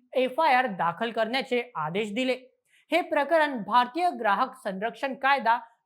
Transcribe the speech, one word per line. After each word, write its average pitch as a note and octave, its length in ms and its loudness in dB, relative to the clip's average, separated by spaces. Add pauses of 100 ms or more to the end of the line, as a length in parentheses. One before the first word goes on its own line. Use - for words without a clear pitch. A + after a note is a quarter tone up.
(140)
एफआयआर B3+ 540 2
दाखल F3+ 440 -2
करण्याचे A#3+ 640 -2
आदेश F3+ 380 -4
दिले. B3+ 200 0 (580)
हे E4 100 4
प्रकरण D4+ 600 0
भारतीय B3 460 0 (100)
ग्राहक A3 440 0
संरक्षण A3+ 500 -6
कायदा B3+ 440 2 (280)